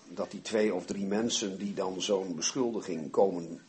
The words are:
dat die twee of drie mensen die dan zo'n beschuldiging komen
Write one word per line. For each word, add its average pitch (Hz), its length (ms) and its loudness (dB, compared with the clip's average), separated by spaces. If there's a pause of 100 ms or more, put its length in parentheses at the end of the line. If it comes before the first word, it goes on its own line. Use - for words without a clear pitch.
(140)
dat 92 160 -4
die 101 120 -10
twee 107 320 2
of 90 120 -4
drie 98 200 -2
mensen 101 520 0
die 101 160 -4
dan 95 260 -2
zo'n 95 340 2
beschuldiging 90 760 -2
komen 87 580 2